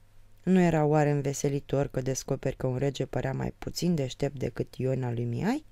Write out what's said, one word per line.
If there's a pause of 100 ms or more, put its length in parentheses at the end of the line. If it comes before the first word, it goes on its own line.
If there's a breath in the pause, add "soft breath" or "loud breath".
(440)
Nu
era
oare
înveselitor
că
descoperi
că
un
rege
părea
mai
puțin
deștept
decât
Iona
lui
Mihai?